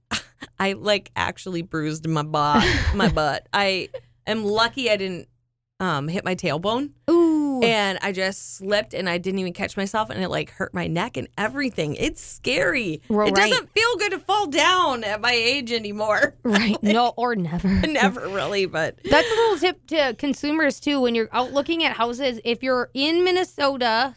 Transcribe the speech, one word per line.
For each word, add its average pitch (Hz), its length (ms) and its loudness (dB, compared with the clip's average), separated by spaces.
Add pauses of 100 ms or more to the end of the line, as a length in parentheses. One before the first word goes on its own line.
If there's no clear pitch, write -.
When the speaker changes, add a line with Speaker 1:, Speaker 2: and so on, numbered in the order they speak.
(100)
Speaker 1:
it, - 120 -6 (180)
<laughs> - 180 -18
I, 196 140 0
like, 196 420 -2
actually 175 460 -4
bruised 156 480 -6
my 156 140 -2
bo-, 151 400 2 (160)
Speaker 2:
<laughs> - 160 0
Speaker 1:
my 196 160 2
butt. 151 420 -2
I 190 380 0 (360)
am 220 160 -2
lucky 226 480 0
I 208 60 4
didn't, 190 320 -6 (520)
um, 156 280 0
hit 175 160 -4
my 185 100 0
tailbone. 196 580 -2 (180)
Speaker 2:
Ooh. 330 260 6 (240)
Speaker 1:
And 208 420 2
I 196 100 -2
just 190 440 -4
slipped 202 380 -2
and 185 160 -4
I 175 80 0
didn't 190 220 -4
even 180 120 -4
catch 190 240 -6
myself 214 340 -2
and - 120 -6
it, 180 60 -4
like, 151 220 -4
hurt - 220 -8
my 175 140 -4
neck 170 300 -4
and - 100 -6 (100)
everything. 220 600 -4
It's - 260 -4
scary. 254 840 -2
Speaker 2:
Ro-, 208 180 4
Speaker 1:
It 196 100 2
Speaker 2:
right. 415 140 4
Speaker 1:
doesn't 494 220 0
feel 466 240 2
good 359 160 0
to 349 80 -6
fall 403 260 0
down 302 560 2
at 208 180 -4
my 240 120 0
age 240 400 0
anymore. 214 680 0
<laughs> - 60 -20
Speaker 2:
Right. 214 360 2
Speaker 1:
Like, 208 140 4
Speaker 2:
No, 240 220 4
or 240 180 0
never. 175 340 -2
Speaker 1:
<laughs> 196 180 2
Never 254 420 2
really, 196 380 -2
but 156 380 -4
Speaker 2:
That's 392 240 4
a 453 60 0
little 440 240 2
tip 339 300 -2
to 285 300 0
consumers, 294 600 0
too. 285 220 0
When 240 160 2
you're 220 160 0
out 247 200 -2
looking 302 320 0
at 247 120 0
houses, 240 480 -2
if 233 180 -2
you're 254 320 -2
in 320 300 2
Minnesota, 269 920 0